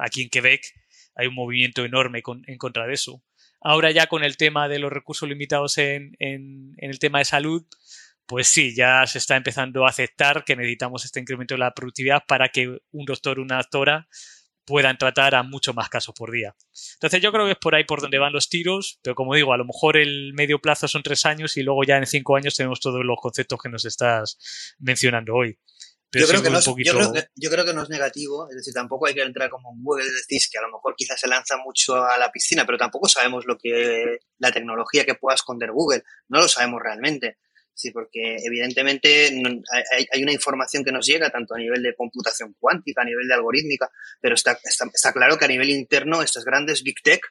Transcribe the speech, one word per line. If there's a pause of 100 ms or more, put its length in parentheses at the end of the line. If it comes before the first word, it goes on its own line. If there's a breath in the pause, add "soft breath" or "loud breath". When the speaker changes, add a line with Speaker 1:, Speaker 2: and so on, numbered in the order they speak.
Speaker 1:
Aquí
en
Quebec (520 soft breath)
hay
un
movimiento
enorme
con,
en
contra
de
eso. (380)
Ahora
ya
con
el
tema
de
los
recursos
limitados
en,
en,
en
el
tema
de
salud, (640 loud breath)
pues
sí,
ya
se
está
empezando
a
aceptar
que
necesitamos
este
incremento
de
la
productividad
para
que (140)
un
doctor
o
una
doctora (560 loud breath)
puedan
tratar
a
muchos
más
casos
por
día. (400 loud breath)
Entonces
yo
creo
que
es
por
ahí
por
donde
van
los
tiros,
pero
como
digo,
a
lo
mejor
el
medio
plazo
son
tres
años
y
luego
ya
en
cinco
años
tenemos
todos
los
conceptos
que
nos
estás (400 loud breath)
mencionando
hoy. (500 loud breath)
Pero
Speaker 2:
Yo
creo
Speaker 1:
sí
Speaker 2:
que
Speaker 1:
un
Speaker 2:
no
es,
yo
Speaker 1:
poquito
Speaker 2:
creo
que,
yo
creo
que
no
es
negativo,
es
decir,
tampoco
hay
que
entrar
como
en
Google,
decís
que
a
lo
mejor
quizás
se
lanza
mucho
a
la
piscina,
pero
tampoco
sabemos
lo
que, (200)
la
tecnología
que
pueda
esconder
Google, (240 soft breath)
no
lo
sabemos
realmente. (340)
Sí,
porque
evidentemente (100)
no,
hay, (140)
hay,
hay
una
información
que
nos
llega
tanto
a
nivel
de
computación
cuántica,
a
nivel
de
algorítmica, (320 loud breath)
pero
está,
está,
está
claro
que
a
nivel
interno
estas
grandes
big
tech